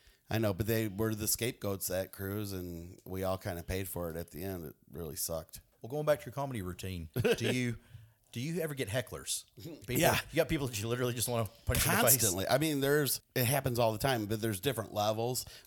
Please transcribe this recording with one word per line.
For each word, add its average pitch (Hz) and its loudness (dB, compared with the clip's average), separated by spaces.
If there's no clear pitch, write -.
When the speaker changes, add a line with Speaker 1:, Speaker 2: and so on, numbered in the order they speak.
Speaker 1:
I 107 2
know, 107 2
but 98 -2
they 113 2
were 110 -2
the 104 -4
scapegoats 101 -2
that 92 -2
cruise, 98 -4
and 87 -8
we 95 -4
all 92 0
kinda 87 -6
paid 95 -4
for 85 -4
it 80 -6
at 85 -6
the 76 -8
end. 92 -6
It - -12
really 78 -8
sucked. - -6
Speaker 2:
Well, 117 -12
going 151 -4
back 147 4
to - -16
your 120 -10
comedy 135 -4
routine, 90 -6
Speaker 1:
<laughs> 233 4
Speaker 2:
do 117 0
you, 123 0
do 117 -4
you 165 -2
ever 151 -2
get 127 -2
hecklers? 92 -4
People, 120 -2
Speaker 1:
Yeah. 147 6
Speaker 2:
you 131 -4
got 160 4
people 143 0
that 110 -4
you 113 -2
literally 123 0
just 120 0
wanna 117 0
punch - 2
in 165 4
the 190 4
face? 170 6
Speaker 1:
Constantly. 101 4
I 156 6
mean, 151 2
there's, 143 4
it 127 4
happens 131 2
all 113 6
the 107 -4
time, 123 2
but 107 -2
there's 107 0
different 113 -2
levels. 110 0